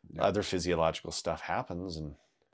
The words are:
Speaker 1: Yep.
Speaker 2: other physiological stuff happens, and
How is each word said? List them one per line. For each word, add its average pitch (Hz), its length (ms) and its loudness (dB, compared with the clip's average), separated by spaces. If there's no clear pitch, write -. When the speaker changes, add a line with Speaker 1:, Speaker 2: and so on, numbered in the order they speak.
Speaker 1:
Yep. - 100 -2
Speaker 2:
other 98 200 4
physiological 82 680 2
stuff - 320 -2
happens, 90 540 -4
and 76 200 -8